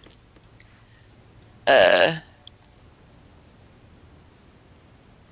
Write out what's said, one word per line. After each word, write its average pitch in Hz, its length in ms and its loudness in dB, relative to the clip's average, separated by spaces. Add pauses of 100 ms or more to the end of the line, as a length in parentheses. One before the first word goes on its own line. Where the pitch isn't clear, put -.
(1700)
uh, 98 500 0 (3250)